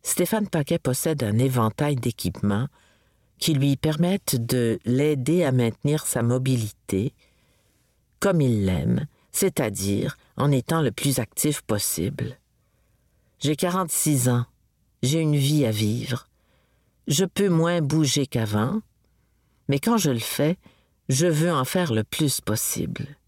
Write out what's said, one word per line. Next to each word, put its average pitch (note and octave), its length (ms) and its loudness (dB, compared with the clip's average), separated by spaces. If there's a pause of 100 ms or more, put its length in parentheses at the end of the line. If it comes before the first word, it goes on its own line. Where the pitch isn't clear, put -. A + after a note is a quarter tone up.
Stéphane G#3+ 440 0
Paquet E3 300 0
possède C#3 460 -2
un A2 160 2
éventail C3 560 2
d'équipements A2+ 720 -2 (720)
qui D#3+ 160 0
lui C#3 200 2
permettent E3 600 0
de A#2 500 0
l'aider C#3+ 580 2
à C#3 80 2
maintenir B2+ 540 0
sa - 160 -2
mobilité, A#2+ 920 -2 (1040)
comme F#3 220 2
il A#2 220 2
l'aime, F#2+ 440 0 (240)
c'est-à-dire G#2 840 -2 (200)
en C#3+ 140 2
étant D3+ 320 0
le A#2 80 0
plus C3+ 260 -2
actif - 460 -4
possible. - 760 -4 (1040)
J'ai D3 160 0
quarante-six D#3 760 0
ans, A#2+ 160 2 (560)
j'ai D3+ 200 0
une D3+ 160 2
vie C#3+ 280 2
à A2 60 0
vivre. A2 560 -4 (800)
Je C#3 160 2
peux G3 240 0
moins E3+ 320 2
bouger C#3+ 480 2
qu'avant, A2+ 540 0 (880)
mais C#3 100 2
quand A#3 160 2
je E3+ 160 2
le A#2 80 0
fais, D3+ 380 -2 (500)
je C3+ 180 2
veux E3 280 2
en C3+ 100 0
faire E3+ 300 0
le G#2+ 100 0
plus - 380 -2
possible. - 680 -4 (200)